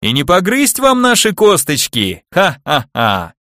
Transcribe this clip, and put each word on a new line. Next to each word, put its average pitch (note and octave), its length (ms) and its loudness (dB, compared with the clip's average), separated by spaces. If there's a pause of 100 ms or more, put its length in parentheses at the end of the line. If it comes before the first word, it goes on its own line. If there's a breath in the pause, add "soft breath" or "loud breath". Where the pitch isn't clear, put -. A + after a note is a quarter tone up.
И A2 100 -2
не C#3 120 0
погрызть F#3+ 540 0
вам C4 220 2
наши A#3 320 2
косточки! C#3 960 0
Ха-ха-ха! A#2 1120 -2